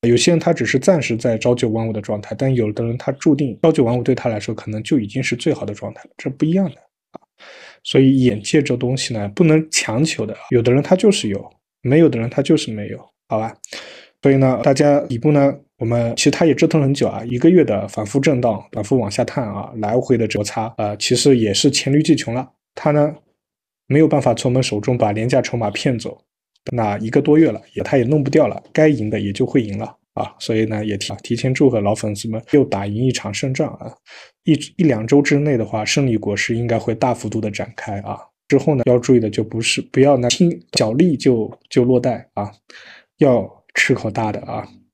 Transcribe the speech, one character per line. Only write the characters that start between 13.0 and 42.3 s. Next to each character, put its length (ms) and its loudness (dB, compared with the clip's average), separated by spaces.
好 100 -2
吧？ 160 -6
所 100 4
以 60 4
呢， 260 4
大 80 4
家 300 4
底 160 -6
部 140 0
呢， 220 4
我 80 -6
们 320 -2
其 60 -2
实 80 4
它 160 2
也 80 6
折 120 2
腾 140 2
很 140 2
久 120 -2
啊， 200 -6
一 100 -4
个 140 6
月 120 6
的 260 0
反 180 -6
复 120 -2
震 220 2
荡， 320 -2
反 100 -6
复 160 0
往 120 -2
下 120 -4
探 240 -4
啊， 300 -10
来 240 -4
回 160 0
的 100 0
折 160 -4
擦， 360 -6
呃， 180 -4
其 180 -2
实 220 4
也 160 0
是 180 2
黔 220 -4
驴 100 2
技 140 4
穷 160 -6
了。 180 -6
它 160 -2
呢， 240 2
没 120 2
有 100 6
办 140 2
法 100 2
从 180 -2
我 40 0
们 80 2
手 180 -2
中 160 -2
把 160 2
廉 160 -2
价 140 2
筹 160 -6
码 120 -2
骗 280 -2
走， 200 -12
那 280 -2
一 100 -6
个 100 2
多 160 4
月 160 6
了， 80 -8
也， 80 -6
它 160 0
也 60 2
弄 200 2
不 60 -4
掉 180 4
了， 140 -8
该 160 4
赢 220 0
的 100 -4
也 100 -4
就 140 -2
会 180 0
赢 140 -6
了 180 -10
啊。 240 -6
所 180 -4
以 80 2
呢， 180 -4
也 140 -4
提， 160 -8
提 140 -4
前 160 -2
祝 160 4
贺 100 2
老 160 0
粉 220 -6
丝 100 -10
们 160 -8
又 120 6
打 220 -4
赢 180 -4
一 80 2
场 220 -6
胜 180 -4
仗 220 -2
啊！ 180 -16
一， 100 4
一 60 2
两 220 0
周 140 6
之 180 2
内 200 0
的 80 -2
话， 180 -6
胜 220 0
利 100 0
果 180 -4
实 220 -4
应 100 -4
该 120 0
会 160 -4
大 180 -2
幅 160 -6
度 140 -4
的 80 -4
展 260 -10
开 220 -10
啊。 200 -10
之 80 4
后 180 2
呢， 120 -2
要 120 4
注 160 4
意 60 6
的 80 -2
就 160 -4
不 160 -8
是， 220 -4
不 180 -2
要 160 6
呢， 140 0
轻 200 2
小 160 0
利 200 2
就， 380 0
就 160 2
落 160 4
袋 320 -4